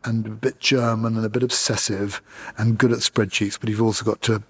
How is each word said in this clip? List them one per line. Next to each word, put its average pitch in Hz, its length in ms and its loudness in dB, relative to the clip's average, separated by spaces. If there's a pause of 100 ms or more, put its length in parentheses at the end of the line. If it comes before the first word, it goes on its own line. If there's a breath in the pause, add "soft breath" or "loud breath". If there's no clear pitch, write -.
and 113 220 -2
a 110 40 -10
bit 185 300 -4
German 117 560 2
and 110 100 0
a - 20 0
bit 120 140 0
obsessive 104 800 -2 (340 loud breath)
and 113 220 2
good 123 140 4
at 110 80 0
spreadsheets, - 580 0
but 113 100 -4
you've 107 140 0
also 110 220 2
got 107 180 -2
to 107 280 0